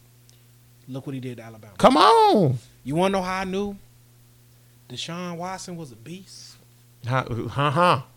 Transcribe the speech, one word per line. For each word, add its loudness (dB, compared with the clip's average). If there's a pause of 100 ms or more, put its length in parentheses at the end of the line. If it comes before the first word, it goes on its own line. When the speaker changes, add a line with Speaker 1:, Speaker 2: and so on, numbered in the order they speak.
(880)
Speaker 1:
Look -10
what -8
he -8
did -10
to -18
Alabama. -20
Speaker 2:
Come 6
on. 6 (260)
Speaker 1:
You -6
wanna 2
know -2
how -4
I -4
knew -6 (1120)
Deshaun -10
Watson -10
was -14
a -20
beast? -20 (500)
Speaker 2:
Huh, -2 (260)
huh, 0
huh. 2 (140)